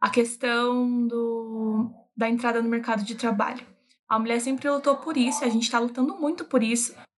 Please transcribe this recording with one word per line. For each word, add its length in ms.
a 100
questão 960
do, 840
da 120
entrada 340
no 60
mercado 340
de 120
trabalho. 520
A 100
mulher 220
sempre 280
lutou 280
por 200
isso, 280
a 40
gente 220
tá 80
lutando 380
muito 280
por 180
isso. 320